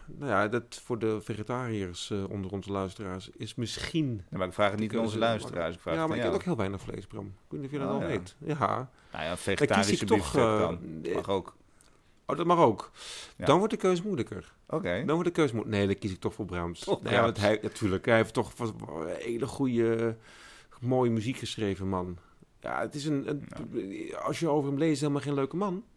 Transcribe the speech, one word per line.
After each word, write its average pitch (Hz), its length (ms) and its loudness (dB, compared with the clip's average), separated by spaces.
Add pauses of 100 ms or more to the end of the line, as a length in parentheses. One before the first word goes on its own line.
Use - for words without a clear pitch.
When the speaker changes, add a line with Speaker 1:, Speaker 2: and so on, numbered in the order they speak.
(180)
Speaker 1:
nou 139 120 -4
ja, 104 180 4
dat 117 360 -4
voor 120 140 -2
de 107 220 0
vegetariërs, 107 920 -4
eh, 98 200 -2
onder 95 220 -4
onze 98 200 -4
luisteraars 95 640 -6
is - 180 -8
misschien 123 760 -2
Speaker 2:
Ja, 87 80 -6
maar 92 80 0
ik 87 60 -4
vraag 104 180 4
het 104 100 -2
niet 107 100 0
aan 117 60 -2
Speaker 1:
de 117 60 2
Speaker 2:
onze 110 160 0
Speaker 1:
keuze 113 120 4
Speaker 2:
luisteraars, 87 440 -2
ik 87 60 -16
vraag 87 140 -2
Speaker 1:
Ja, 165 60 0
Speaker 2:
het 160 80 0
Speaker 1:
maar 156 100 -2
Speaker 2:
aan 120 60 0
Speaker 1:
ik - 80 2
eet - 0 -
Speaker 2:
jou. - 20 2
Speaker 1:
ook - 100 0
heel 175 120 0
weinig 98 240 -2
vlees, 107 260 -10
Bram. 104 200 -10
Ik 101 60 -12 (160)
weet 151 120 -8
niet 135 100 -8
of 147 60 -6
je 139 60 -4
dat 139 100 -2
Speaker 2:
Oh, 226 60 0
Speaker 1:
wel 95 100 -2
Speaker 2:
ja. 139 100 -2
Speaker 1:
weet. 90 200 -14
Ja. 156 200 -4
Speaker 2:
Nou 104 200 2 (340)
ja, - 80 -8
een 78 60 -2
Speaker 1:
Dan 87 100 -2
kies - 100 -10
ik 98 120 2
Speaker 2:
vegetarische 101 460 4
Speaker 1:
toch, 107 140 4
Speaker 2:
biefstuk 113 240 2
Speaker 1:
eh, 110 160 6
Speaker 2:
dan. 87 220 0 (220)
Speaker 1:
eh, 87 120 -2
Speaker 2:
Mag - 140 -2
ook. 95 280 -2 (680)
Speaker 1:
Oh, 139 100 -2
dat 165 100 0
mag 170 120 6
ook. 120 320 6 (460)
Speaker 2:
Ja. - 80 -6
Speaker 1:
Dan 139 140 8
wordt 214 140 2
de 214 60 0
keuze 180 240 2
moeilijker. 131 500 -4 (140)
Speaker 2:
Oké. 101 400 0
Speaker 1:
Dan 143 80 4
wordt 170 140 2
de 170 60 0
keuze 143 200 4
moe-, 107 120 -2
nee, 101 200 4
dan 98 120 2
kies 98 140 -4
ik 90 80 -10
toch 104 140 -2
voor 110 100 -6
Brahms. 87 360 -4
Speaker 2:
Toch - 220 0
Speaker 1:
Nou 113 120 0
ja, 120 60 6
want 113 140 4
Speaker 2:
Brahms. 104 180 4
Speaker 1:
hij, 107 100 2
natuurlijk, 95 440 0
hij 117 100 6
heeft 113 180 4
toch - 240 0
een 107 480 -6 (120)
hele 117 280 -4
goede, 117 680 2 (640)
mooie 123 300 4
muziek 113 260 0
geschreven, 98 520 -4
man. 90 300 -2 (420)
Ja, 62 200 -4
het 110 140 -4
is 143 100 -6
een, 147 240 0
een, 147 160 -4 (640)
Speaker 2:
Ja. - 100 -10
Speaker 1:
als 143 220 -2
je 165 80 2
over 143 220 2
hem 139 80 0
leest, 151 220 2
helemaal 143 220 0
geen 143 120 -2
leuke 139 220 0
man. 190 280 -2 (120)